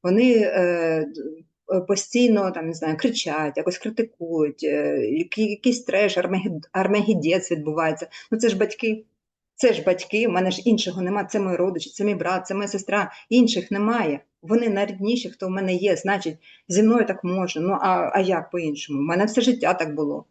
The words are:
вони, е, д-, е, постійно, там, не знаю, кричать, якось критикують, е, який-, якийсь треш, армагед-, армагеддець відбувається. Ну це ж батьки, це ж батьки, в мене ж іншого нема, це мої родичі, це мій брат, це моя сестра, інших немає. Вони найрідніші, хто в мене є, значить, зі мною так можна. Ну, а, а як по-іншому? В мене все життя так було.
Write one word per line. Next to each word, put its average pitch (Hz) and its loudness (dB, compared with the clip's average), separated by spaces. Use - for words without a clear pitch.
вони, 226 4
е, 175 2
д-, 151 -12
е, 185 2
постійно, 202 2
там, 170 -8
не 165 -6
знаю, 160 -4
кричать, 156 -2
якось 175 -2
критикують, 170 -4
е, 147 0
який-, 175 -2
якийсь 226 0
треш, 196 2
армагед-, 180 -2
армагеддець 190 2
відбувається. 156 -2
Ну 220 -2
це 233 2
ж 196 0
батьки, 220 -2
це 240 4
ж - -2
батьки, 208 0
в - 2
мене 185 2
ж 185 -6
іншого 190 0
нема, 190 -2
це 202 -2
мої 185 -2
родичі, 180 -2
це - -6
мій 208 0
брат, 180 -4
це 190 -6
моя 202 -4
сестра, 202 -2
інших 226 4
немає. 202 0
Вони 226 2
найрідніші, 202 -2
хто - -10
в 185 -4
мене 190 -2
є, 190 2
значить, 190 -4
зі 185 4
мною 226 4
так 190 -6
можна. 180 -2
Ну, 190 0
а, 180 2
а 196 4
як 180 0
по-іншому? 151 -4
В 143 0
мене 175 2
все 220 2
життя 233 2
так 160 -4
було. 147 -4